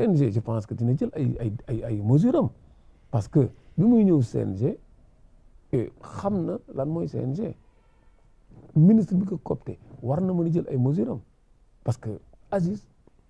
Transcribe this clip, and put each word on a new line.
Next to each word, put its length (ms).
N 100
G, 140
je 100
pense 260
que 80
dina 220
jël 180
ay, 260
ay, 120
ay, 160
ay 180
mesures 340
am. 140
Parce 180
que 200
bi 80
muy 200
ñëw 180
C 220
N 120
G, 220
eh, 180
xam 460
na 120
lan 140
mooy 200
C 100
N 160
G. 200
Ministre 420
bi 100
ko 120
copté 400
war 180
na 120
mën 140
a 60
jël 160
ay 100
mesures 320
am. 100
Parce 140
que 220
Aziz 360